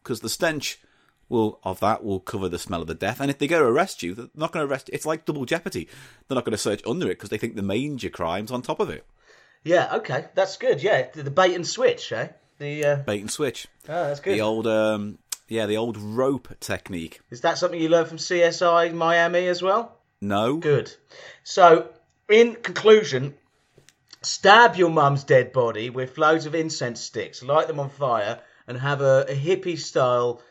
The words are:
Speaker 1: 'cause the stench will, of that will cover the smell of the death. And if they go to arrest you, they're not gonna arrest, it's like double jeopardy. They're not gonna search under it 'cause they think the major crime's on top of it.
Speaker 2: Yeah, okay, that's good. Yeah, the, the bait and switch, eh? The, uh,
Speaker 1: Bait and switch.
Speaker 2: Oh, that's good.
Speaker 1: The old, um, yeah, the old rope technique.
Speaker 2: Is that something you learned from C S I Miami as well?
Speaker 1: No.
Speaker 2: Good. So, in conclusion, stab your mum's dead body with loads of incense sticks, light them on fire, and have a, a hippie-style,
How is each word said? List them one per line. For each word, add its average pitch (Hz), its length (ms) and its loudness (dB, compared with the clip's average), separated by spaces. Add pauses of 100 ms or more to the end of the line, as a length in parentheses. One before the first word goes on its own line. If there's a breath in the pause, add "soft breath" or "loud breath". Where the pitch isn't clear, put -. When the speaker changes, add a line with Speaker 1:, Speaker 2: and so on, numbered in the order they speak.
Speaker 1:
'cause 117 180 -6
the 110 100 -8
stench 156 500 -4 (480)
will, 113 340 0
of 92 180 -6
that 104 220 0
will 98 180 -4
cover 95 280 -6
the 85 100 -6
smell 85 220 -6
of 82 60 -8
the 82 80 -8
death. 98 260 -4
And 139 100 -2
if 139 80 -6
they 143 80 0
go 165 140 2
to 139 60 6
arrest 147 360 0
you, 87 120 -8
they're 117 200 -16
not 156 180 -6
gonna 156 140 -4
arrest, 139 280 -6
it's 147 120 -10
like 156 200 -4
double 147 180 -4
jeopardy. 160 420 -4 (400 loud breath)
They're - 80 -6
not 123 120 -2
gonna 110 100 -2
search 107 300 -2
under 135 240 -2
it 87 80 -6
'cause 101 100 -16
they 107 100 -6
think 120 160 -8
the 104 80 -8
major 117 460 -4
crime's 92 420 -6
on 123 120 -6
top 156 180 -6
of 208 80 -2
it. 80 160 -12 (580 soft breath)
Speaker 2:
Yeah, 160 340 2
okay, 160 380 -6
that's 190 220 0
good. 220 260 0
Yeah, 160 300 0
the, 156 100 -14
the 139 80 -8
bait 180 240 4
and 175 120 -6
switch, - 460 -2
eh? 117 160 -6 (300)
The, 147 260 -6
uh, 143 120 2
Speaker 1:
Bait 110 240 -4
and 104 100 -10
switch. - 360 -6 (220)
Speaker 2:
Oh, 165 160 -4
that's 143 160 -6
good. 190 140 -2
Speaker 1:
The 110 80 0
old, 110 260 -2
um, 107 500 0 (300)
yeah, 110 180 -2
the 107 100 0
old 113 220 -4
rope 123 640 -2
technique. 90 600 -10 (100)
Speaker 2:
Is 123 100 -16
that 165 180 -2
something 175 220 -2
you 160 80 0
learned 165 200 4
from 165 100 -14
C 175 240 -2
S 170 200 2
I 170 280 4
Miami 170 580 2
as 175 120 -2
well? 202 380 -2 (220)
Speaker 1:
No. 104 380 0
Speaker 2:
Good. 147 360 0 (480 loud breath)
So, 170 460 6 (420)
in 226 240 6
conclusion, 175 800 4 (880)
stab 220 540 6
your 180 140 4
mum's 143 340 2
dead 127 280 4
body 117 380 0
with 127 260 -8
loads 156 300 2
of 151 80 -6
incense 156 460 -6
sticks, - 420 -10
light 147 240 0
them 156 140 -6
on 139 100 -8
fire, 117 480 -4 (300 soft breath)
and 123 100 -10
have 135 220 -2
a, 135 280 4
a 143 60 -6
hippie-style, 139 1040 0 (100)